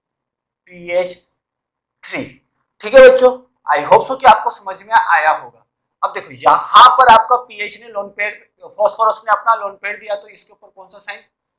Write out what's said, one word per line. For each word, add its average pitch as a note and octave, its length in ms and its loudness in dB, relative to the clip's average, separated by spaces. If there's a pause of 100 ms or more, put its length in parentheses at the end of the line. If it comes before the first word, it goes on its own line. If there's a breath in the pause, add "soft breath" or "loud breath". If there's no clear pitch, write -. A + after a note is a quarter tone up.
(680)
पी F3 260 -18
एच F3+ 220 -6 (880)
थ्री, D3+ 200 -12 (580)
ठीक G#3+ 120 -6
है C4 100 8
बच्चों। B3+ 280 6 (360)
I D3 180 -2
hope F#3+ 220 2
so C4 120 -8
कि C4 80 -4
आपको - 240 2
समझ G3 300 -16
में G#3+ 120 -8
आया D#3 380 0
होगा। B2+ 340 -12 (380)
अब G3 100 -8
देखो, F3+ 200 -16
यहाँ G#3 540 2 (100)
पर C4 120 4
आपका A3+ 280 4
पीएच G#3 440 -16
ने A#3 80 -20
लोन G3+ 200 -12
pair, G#3 220 -10 (300)
phosphorus G#3 640 -4
ने A3 60 -4
अपना A3+ 240 -2
लोन G3+ 180 -10
पेयर G#3 240 -14
दिया, G#3 180 -12
तो G#3 120 -14
इसके G3+ 260 -20
ऊपर G3+ 160 -20
कौन F#3 200 -20
सा G3+ 100 -20
साइन, G#3 200 -18 (400)